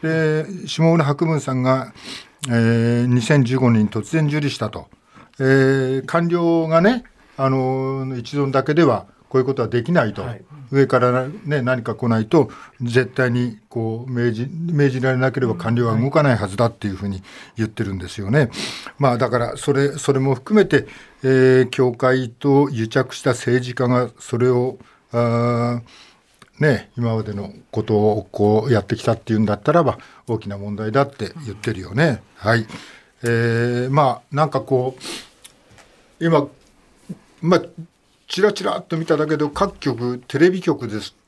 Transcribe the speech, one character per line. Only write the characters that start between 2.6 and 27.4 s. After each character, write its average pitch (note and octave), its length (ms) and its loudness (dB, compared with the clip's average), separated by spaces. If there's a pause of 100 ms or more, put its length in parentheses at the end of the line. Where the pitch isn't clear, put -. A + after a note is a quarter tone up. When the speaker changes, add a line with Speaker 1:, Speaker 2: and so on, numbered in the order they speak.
Speaker 1:
ー、 - 20 0
二 B2 160 2
千 C#3 220 4
十 B2+ 140 0
五 B2+ 120 4
年 A2 140 4
に G2+ 40 0
突 G#2+ 260 -6
然 D#3 120 2
受 D3 140 0
理 C#3 100 -2
し - 80 -10
た G#2+ 100 -4
と。 D#2+ 200 -12 (500)
え C3+ 640 4
ー、 - 40 -12
官 E3+ 200 0
僚 E3+ 400 2
が E3 140 4
ね、 A#3+ 240 2 (320)
あ C3+ 120 0
の、 C3 720 -2
一 A#2+ 180 -10
存 C#3 140 0
だ C3+ 140 2
け D3+ 100 0
で E3+ 80 4
は A2+ 240 2 (220)
こ C3 100 0
う - 20 4
い - 20 0
う - 20 0
こ C3 100 -2
と B2+ 80 -2
は A2 60 -2
で A#2+ 160 0
き E3+ 80 -2
な D#3 120 4
い G#2 80 -2
と。 G2 100 -10
Speaker 2:
は A#2 100 -8
い。 F#2+ 100 -14 (280)
Speaker 1:
上 C#3 160 4
か B2+ 120 2
ら B2 280 2 (200)
ね、 C#3+ 160 -2
何 B2 200 -2
か A2 120 -6
来 A#2+ 160 -2
な A2+ 100 2
い G#2+ 60 -2
と、 C3+ 240 2 (320)
絶 B2 240 2
対 B2+ 260 -2
に B2 260 -2 (120)
こ A2+ 360 -6
う、 C3 60 -12
命 A#2+ 200 0
じ-、 A#2 180 -6
命 D#3+ 400 0
じ B2+ 100 -4
ら C3 120 2
れ C3 40 0
な C3 160 0
け C3 80 -4
れ B2+ 60 0
ば A2 80 0
官 F2+ 200 -2
僚 A#2+ 120 2
は A2 120 2
動 C3 120 0
か D3+ 120 2
な C#3 100 4
い A#2 40 2
は G#2+ 100 -2
ず F#2+ 120 -8
だ A#2 80 4
っ A2+ 60 0
て - 140 -10
い G2+ 40 -2
う F#2+ 40 -8
ふ F#2+ 100 -10
う G2+ 40 -4
に G2 140 -8 (340)
言 A2 120 -2
っ - 20 -8
て A2+ 120 -8
る F#2+ 120 -4
ん F#2 40 -8
で F#2 80 -10
す - 140 -14
よ G2 100 -6
ね。 C3 200 2 (480)
ま B2+ 140 2
あ、 A#2+ 60 -2
だ A#2+ 120 0
か B2 80 0
ら、 A#2 180 -4
そ D3 160 -2
れ、 C#3 200 0
そ D3 200 -2
れ C3 80 2
も C3+ 140 0
含 G#3+ 240 0
め F#3+ 80 4
て、 - 200 0 (360)
え C3 400 6
ー、 A#2+ 60 2
教 B2+ 240 0
会 B2+ 360 0
と C#3+ 400 2
癒 A2+ 200 -2
着 B2 280 -2
し - 60 -14
た C#3 80 0
政 B2 340 0
治 B2 100 -12
家 B2 140 -2
が B2 300 0
そ - 180 -8
れ B2 140 2
を、 B2+ 280 0 (320)
あ A#2+ 60 -4
ー、 A#2+ 680 0 (800)
ね、 C#3+ 380 0
今 A#2 180 -2
ま A2 60 -4
で G#2 100 -8
の G2+ 180 -10 (200)